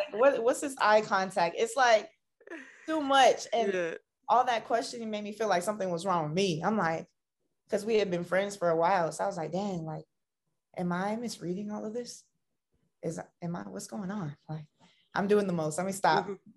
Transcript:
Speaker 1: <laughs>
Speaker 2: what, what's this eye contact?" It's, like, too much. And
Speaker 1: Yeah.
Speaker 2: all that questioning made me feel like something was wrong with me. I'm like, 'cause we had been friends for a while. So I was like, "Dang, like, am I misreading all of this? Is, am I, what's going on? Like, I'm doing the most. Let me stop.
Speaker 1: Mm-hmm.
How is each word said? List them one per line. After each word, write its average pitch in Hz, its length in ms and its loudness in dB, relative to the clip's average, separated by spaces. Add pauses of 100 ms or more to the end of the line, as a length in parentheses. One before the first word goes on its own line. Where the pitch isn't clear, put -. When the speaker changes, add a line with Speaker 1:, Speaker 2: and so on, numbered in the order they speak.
Speaker 1:
<laughs> - 40 -18
Speaker 2:
what, 247 320 4
what's 247 180 2
this 277 180 -6
eye 214 220 6
contact?" 190 580 0
It's, 226 180 -2
like, 233 320 4 (800)
too 311 140 0
much. 269 520 6
And 208 200 2
Speaker 1:
Yeah. 170 220 -2 (340)
Speaker 2:
all 247 160 6
that 233 220 -2
questioning 226 440 -4
made 208 140 -6
me 208 80 -8
feel 220 160 -2
like 180 140 2
something 196 280 -2
was 170 140 -4
wrong 175 200 0
with 151 80 -4
me. 175 300 0
I'm 208 140 2
like, 165 300 0 (640)
'cause 202 160 -2
we 226 120 2
had 196 140 0
been 175 140 -2
friends 196 320 -2
for 175 120 0
a 165 80 2
while. 170 360 2
So 185 120 -6
I - 20 0
was 180 100 -6
like, 156 160 -6
"Dang, 180 320 -4
like, 156 200 -10 (720)
am 175 160 -2
I 196 240 -2
misreading 208 540 -8
all 214 140 -8
of 214 80 -8
this? 240 320 -12 (800)
Is, 170 160 -6 (240)
am 170 140 -6
I, 202 120 -8
what's 196 180 -12
going 202 240 -8
on? 165 260 -8 (120)
Like, 156 160 -10 (500)
I'm 196 120 0
doing 202 200 4
the 180 60 0
most. 156 240 -2
Let 180 100 -2
me 196 60 -4
stop. 175 340 2
Speaker 1:
Mm-hmm. - 280 -12